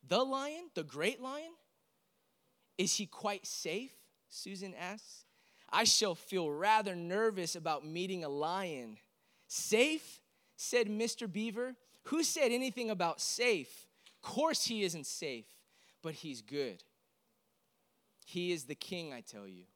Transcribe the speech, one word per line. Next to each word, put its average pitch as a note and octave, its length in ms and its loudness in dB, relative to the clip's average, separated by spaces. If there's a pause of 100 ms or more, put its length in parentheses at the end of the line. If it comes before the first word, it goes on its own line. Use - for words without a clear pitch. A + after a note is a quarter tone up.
The A3 160 4
lion? D4 500 -6
The E3+ 80 -4
great D#3 380 -2
lion? D4 320 -10 (1300)
Is F#3 180 2
he G#3 100 -2
quite G3+ 400 -4
safe?" G#3 460 -6 (360)
Susan F#3+ 460 -10
asks. - 500 -12 (460)
"I G#3+ 140 6
shall G#3 320 6
feel F3 340 0
rather G3 460 4
nervous F#3 580 0
about D#3 320 -2
meeting F3+ 380 -2
a D3 40 -2
lion." D3 680 -2 (480)
"Safe?" - 760 4 (360)
said A#3 340 2
Mister A3 380 -2
Beaver. A3+ 480 -4 (280)
"Who D#4 200 2
said C4+ 260 4
anything B3 400 0
about E3+ 300 0
safe? - 680 0 (340)
Course C#4+ 440 2
he A3 180 0
isn't E3 240 -2
safe, B2+ 400 -6 (560)
but D#3+ 120 -6
he's C3+ 280 -10
good. B2 400 -4 (1400)
He F3+ 240 -2
is D#3+ 140 -2
the C#3+ 100 -8
king, E3 380 -8
I B2 80 -10
tell G2+ 260 -14
you." F2+ 300 -16